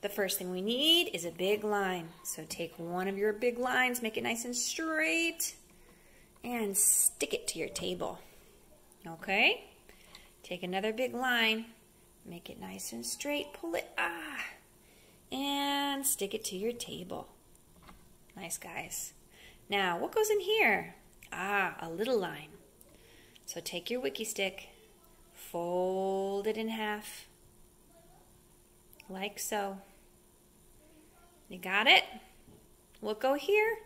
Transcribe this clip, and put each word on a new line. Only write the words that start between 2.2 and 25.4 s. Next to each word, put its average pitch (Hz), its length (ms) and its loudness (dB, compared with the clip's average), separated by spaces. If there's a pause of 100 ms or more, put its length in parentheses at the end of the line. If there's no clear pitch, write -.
So - 220 -8
take - 320 -8
one 175 300 -2
of 196 80 -2
your 208 160 2
big 233 260 0
lines, 247 440 2
make 220 160 -2
it 226 40 -2
nice 233 220 -2
and 247 100 -6
straight, 320 1000 0 (920)
and 226 320 0
stick - 560 4
it - 160 -2
to - 100 -4
your 160 120 -4
table. 180 500 -4 (840)
Okay? 208 580 2 (800)
Take 180 200 -8
another 190 300 0
big 240 220 -2
line, 233 500 2 (640)
make 170 240 -14
it - 100 -14
nice 190 320 -8
and 233 120 -8
straight, - 500 -4
pull 339 200 -6
it, - 220 -2
ah, 320 480 -4 (880)
and 277 760 0
stick 196 280 0
it 214 100 -4
to 185 120 -4
your 214 160 -2
table. 185 560 -8 (1080)
Nice, 180 220 -8
guys. - 560 -8 (560)
Now, 190 260 2
what 269 180 -4
goes 427 140 6
in 415 120 4
here? 294 560 4 (360)
Ah, 190 480 0
a 165 80 -6
little 214 300 2
line. 156 320 -4 (960)
So - 120 -10
take 175 300 -6
your 247 140 0
Wikki - 240 -2
Stick, 190 420 -4 (640)
fold 190 1120 0